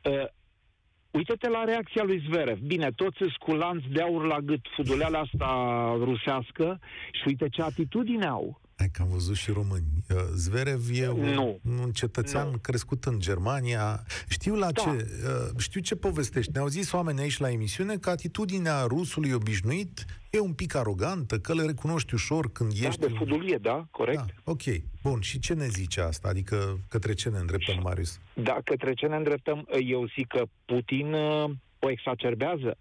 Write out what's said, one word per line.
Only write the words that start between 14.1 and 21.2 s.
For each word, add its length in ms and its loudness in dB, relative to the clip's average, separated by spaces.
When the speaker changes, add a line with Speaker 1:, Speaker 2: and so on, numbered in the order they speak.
Speaker 2:
Știu 260 0
la 180 4
Speaker 1:
Da. 100 2
Speaker 2:
ce, 80 2
uh, 680 -2
știu 200 -2
ce 160 -2
povestești. 580 0
Ne-au 120 2
zis 260 -2
oameni 280 2
aici 180 0
la 120 2
emisiune 460 0
că 140 0
atitudinea 720 0
rusului 500 0
obișnuit 720 0
e 100 2
un 120 0
pic 220 -4
arogantă, 640 0